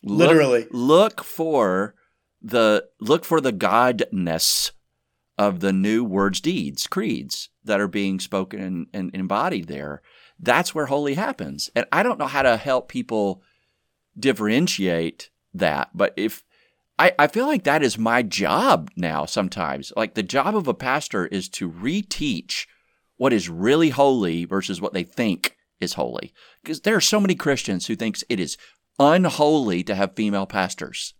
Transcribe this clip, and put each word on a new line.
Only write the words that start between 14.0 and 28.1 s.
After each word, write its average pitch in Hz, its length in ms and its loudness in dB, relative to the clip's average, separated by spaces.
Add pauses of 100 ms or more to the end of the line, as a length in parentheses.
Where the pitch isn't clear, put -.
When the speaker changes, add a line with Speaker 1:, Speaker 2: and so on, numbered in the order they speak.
Speaker 1:
differentiate 104 1120 0 (240)
that, 80 400 -2
but 95 240 0
if, 107 260 -4 (560)
I, - 180 6
I 147 100 6
feel 240 200 0
like 294 160 0
that 147 200 2
is 120 140 0
my 113 240 2
job 101 760 0
now 78 300 -4
sometimes. 82 680 -4
Like, 110 180 -2
the 110 100 -2
job 139 320 0
of 185 120 -2
a 123 60 0
pastor 127 540 -2
is 95 220 -6
to 92 200 -8
reteach 127 960 -6 (520)
what 135 160 2
is 87 160 0
really 123 400 4
holy 120 560 2
versus 92 360 -4
what 98 120 -6
they 90 100 -2
think - 520 -4 (240)
is 92 140 -6
holy. 62 400 -6 (320)
'Cause 156 160 -10
there 214 140 2
are 190 60 2
so - 180 2
many 196 160 2
Christians 107 520 -2
who 113 80 -2
thinks 107 340 -4